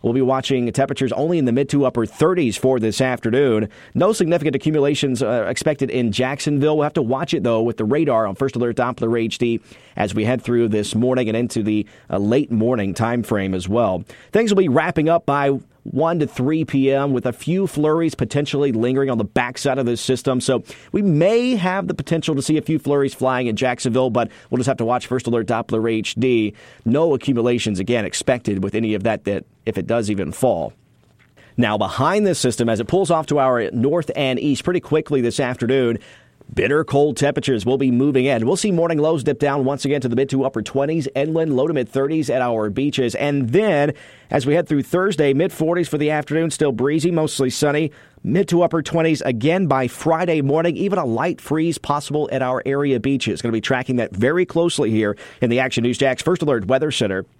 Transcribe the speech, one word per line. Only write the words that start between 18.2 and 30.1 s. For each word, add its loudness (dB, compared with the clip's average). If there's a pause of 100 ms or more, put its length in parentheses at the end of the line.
lingering 0
on 0
the 0
backside -2
of 0
this -2
system. 0
So 0 (280)
we 0
may 2
have -2
the -6
potential -2
to -2
see 0
a 0
few -2
flurries 0
flying 0
in 0
Jacksonville, 0
but 0 (180)
we'll -2
just 0
have 0
to -2
watch 0
First -2
Alert 0
Doppler -2
H -4
D. 2 (300)
No 2
accumulations, 0
again, 0
expected -2
with -4
any 0
of -6
that, -2
that -4 (220)
if -4
it -4
does -2
even -2